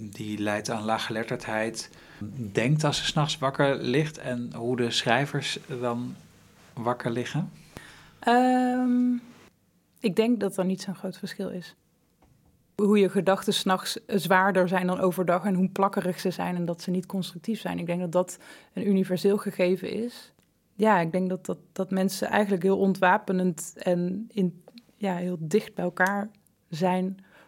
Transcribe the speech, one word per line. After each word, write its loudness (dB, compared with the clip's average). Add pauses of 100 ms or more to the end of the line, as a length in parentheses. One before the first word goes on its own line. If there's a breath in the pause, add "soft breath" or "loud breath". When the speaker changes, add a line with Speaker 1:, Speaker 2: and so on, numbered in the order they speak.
Speaker 1:
die -8
lijdt -2
aan -4
laaggeletterdheid, -4 (460 loud breath)
denkt 0
als 2
ze -4
's -2
nachts -2
wakker 0
ligt 0
en -6
hoe -2
de 0
schrijvers 0 (220)
dan -4 (580)
wakker -2
liggen? -4 (720 loud breath)
Speaker 2:
Ehm, 2 (840 loud breath)
ik -2
denk 2
dat -2
er 0
niet -2
zo'n -8
groot -10
verschil -10
is. -12 (1000)
Hoe 6
je 6
gedachten 2
's -2
nachts 0
zwaarder 4
zijn 0
dan 0
overdag 2
en 2
hoe 4
plakkerig 0
ze 0
zijn -4
en -2
dat -6
ze -6
niet -2
constructief -6
zijn. -6
Ik -6
denk -2
dat -4
dat 0 (360 loud breath)
een -2
universeel 2
gegeven 0
is. -8 (400)
Ja, 4
ik 0
denk 0
dat, -6
dat, -6 (140)
dat -6
mensen 0
eigenlijk 2
heel 4
ontwapenend 2
en 0
in, -2 (360)
ja, -2
heel -4
dicht 0
bij -4
elkaar 0 (400)
zijn 0 (420 soft breath)